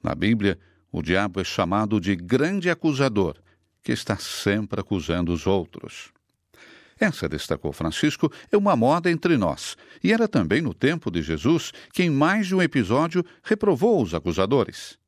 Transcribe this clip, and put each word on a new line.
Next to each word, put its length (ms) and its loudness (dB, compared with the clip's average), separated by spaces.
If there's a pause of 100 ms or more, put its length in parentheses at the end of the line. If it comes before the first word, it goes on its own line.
Na 140 -4
Bíblia, 420 0 (360)
o 100 -4
diabo 380 0
é 40 -2
chamado 560 0
de 140 0
grande 560 -2
acusador, 680 0 (460)
que 80 -6
está 260 -2
sempre 640 -4
acusando 520 -2
os 120 -4
outros. 680 -4 (880)
Essa, 280 -2
destacou 440 -4
Francisco, 600 -2 (180)
é 60 2
uma 200 4
moda 340 2
entre 260 2
nós, 400 -2 (260)
e 100 2
era 160 2
também 340 2
no 100 -4
tempo 380 -2
de 100 -2
Jesus 520 0 (200)
que 120 0
em 60 2
mais 360 2
de 80 -2
um 80 4
episódio 640 0 (180)
reprovou 580 2
os 140 -2
acusadores. 800 0 (120)